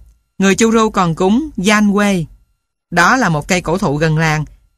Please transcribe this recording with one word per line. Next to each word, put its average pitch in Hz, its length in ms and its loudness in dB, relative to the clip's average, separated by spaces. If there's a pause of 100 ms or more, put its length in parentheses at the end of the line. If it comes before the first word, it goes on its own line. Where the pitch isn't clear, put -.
(380)
người 190 160 2
Churu 226 360 2
còn 175 240 -2
cúng 226 420 0
Gian 208 360 2
Quê. 196 320 0 (680)
Đó 175 260 2
là 233 120 0
một 151 200 -4
cây 185 120 0
cổ 165 180 -4
thụ 151 180 -2
gần 156 220 0
làng 156 260 -2 (340)